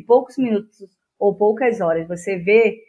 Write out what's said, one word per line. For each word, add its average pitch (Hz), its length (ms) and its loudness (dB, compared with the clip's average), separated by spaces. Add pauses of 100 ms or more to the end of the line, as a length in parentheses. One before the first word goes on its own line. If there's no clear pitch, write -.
poucos 254 300 2
minutos 220 400 -4 (420)
ou 202 160 0
poucas 220 460 0
horas 165 260 -2
você 175 300 -8
vê 208 420 2 (100)